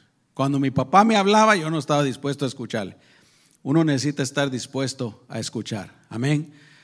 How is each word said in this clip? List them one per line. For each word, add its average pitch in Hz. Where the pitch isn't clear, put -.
Cuando 139
mi 135
papá 135
me 226
hablaba, 214
yo 156
no 160
estaba 147
dispuesto 139
a 127
escucharle. 104
Uno 160
necesita 143
estar 139
dispuesto 127
a 110
escuchar. 107
Amén. 143